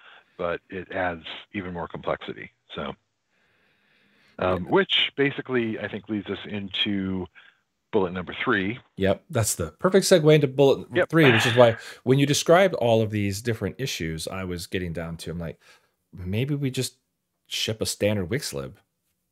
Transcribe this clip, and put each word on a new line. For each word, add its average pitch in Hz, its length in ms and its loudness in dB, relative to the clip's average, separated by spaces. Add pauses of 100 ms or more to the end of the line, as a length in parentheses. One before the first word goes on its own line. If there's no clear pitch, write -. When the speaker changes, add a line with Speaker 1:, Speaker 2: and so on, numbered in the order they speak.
(380)
Speaker 1:
but 87 220 -4 (100)
it 92 200 -12
adds 90 340 -6 (280)
even 90 200 -8
more 85 140 -8
complexity. - 640 -8 (240)
So, 73 200 -8 (1500)
um, 92 240 0
Speaker 2:
Yeah. - 60 -8
Speaker 1:
which - 460 2
basically, 127 640 -2
I 104 80 -8
think, 101 220 -10
leads 107 200 -4
us 98 180 -8
into 95 840 -4 (640)
bullet 95 200 0
number 90 300 -8
three. 110 380 0 (160)
Speaker 2:
Yep, 190 340 0
that's 117 240 0
the 85 240 -8
perfect 190 280 4
segue 156 280 8
into 143 140 4
bullet 135 440 4
Speaker 1:
Yep. 175 180 0
Speaker 2:
three, 156 200 6
which 113 160 4
is 117 80 0
why 117 220 8 (260)
when 135 160 4
you 139 80 4
described 170 480 4
all 113 280 4
of 107 100 -2
these 101 280 -2
different 110 380 -4
issues, 80 480 -6
I 95 160 -8
was 87 240 -6
getting 90 260 -4
down 82 260 -8
to, - 120 -12
I'm 82 80 -8
like, 82 220 -10 (540)
"Maybe 104 400 -4
we 139 160 -4
just 127 280 -8 (480)
ship - 340 -4
a 95 60 -2
standard 101 440 0
Wix - 220 -6
lib 69 260 -10 (540)